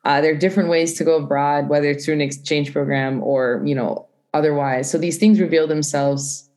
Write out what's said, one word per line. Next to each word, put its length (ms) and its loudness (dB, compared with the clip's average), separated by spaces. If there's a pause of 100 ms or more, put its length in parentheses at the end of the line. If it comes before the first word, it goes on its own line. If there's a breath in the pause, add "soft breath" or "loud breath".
Uh, 160 2
there 120 2
are 60 -2
different 300 0
ways 260 0
to 100 -4
go 120 4
abroad, 520 0
whether 220 2
it's 140 -4
through 100 0
an 60 0
exchange 520 -2
program 500 -2
or, 420 0
you 100 0
know, 320 -4 (280)
otherwise. 560 0
So 80 -2
these 200 -4
things 220 6
reveal 260 2
themselves 920 -2